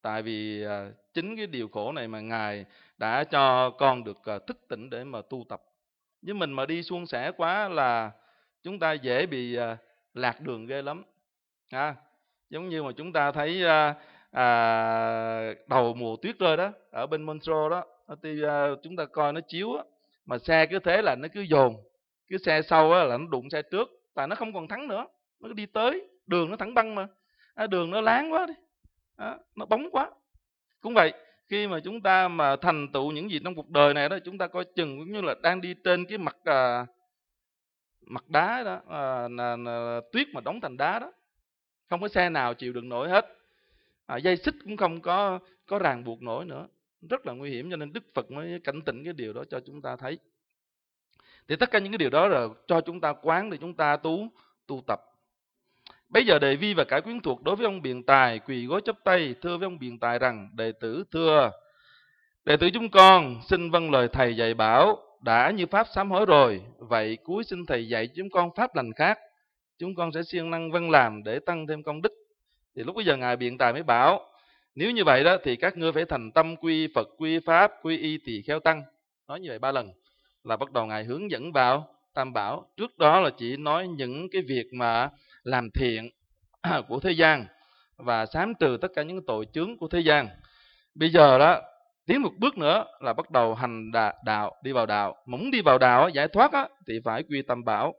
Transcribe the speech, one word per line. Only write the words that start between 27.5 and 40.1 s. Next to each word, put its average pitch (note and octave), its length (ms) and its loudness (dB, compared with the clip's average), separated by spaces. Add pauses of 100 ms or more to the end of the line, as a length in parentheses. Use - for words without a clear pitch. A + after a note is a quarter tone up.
À, A3 120 -6
đường F3 240 -2
nó G#3+ 100 -4
láng C4 320 0
quá F4+ 120 -2
đi. D#4+ 80 -12 (640)
Đó, A3 200 -12 (180)
nó G#3+ 100 -12
bóng A#3+ 260 -4
quá. D4 200 -2 (720)
Cũng A3+ 120 -8
vậy, E3 200 4 (360)
khi G#3 180 -2
mà F3 120 -4
chúng G3 220 -12
ta F#3+ 260 4
mà D3+ 280 0
thành D3+ 360 -2
tựu C#3 200 -4
những E3 200 -8
gì D3+ 120 -6
trong F3+ 120 -8
cuộc D3+ 140 -14
đời C#3+ 240 6
này D3 160 0
đó, F#3+ 160 -4
chúng F#3 120 -14
ta F#3 100 -4
coi G#3+ 180 -8 (100)
chừng C#3+ 240 -6
cũng E3 120 -12
như G#3 100 -8
là D3+ 220 -4
đang F#3 180 2
đi F3+ 120 -10 (100)
trên F3+ 220 2
cái G#3 120 -10
mặt, E3+ 280 -6
à, B2+ 400 2 (1160)
mặt - 280 -14
đá F#3+ 340 0
đó, F#3 260 -8
à, C3 380 -6
là, A#2+ 280 -6
là A#2+ 460 -8 (100)